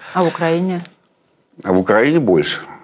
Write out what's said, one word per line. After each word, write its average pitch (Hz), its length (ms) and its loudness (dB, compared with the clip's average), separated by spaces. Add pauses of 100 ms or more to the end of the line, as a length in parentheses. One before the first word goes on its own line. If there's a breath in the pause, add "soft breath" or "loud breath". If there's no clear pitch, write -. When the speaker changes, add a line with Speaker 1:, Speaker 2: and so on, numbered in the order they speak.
(160 loud breath)
Speaker 1:
А - 80 2
в 170 40 2
Украине? 170 540 -2 (840)
Speaker 2:
А 95 100 0
в 92 40 4
Украине 110 420 2
больше. 90 420 0 (220 loud breath)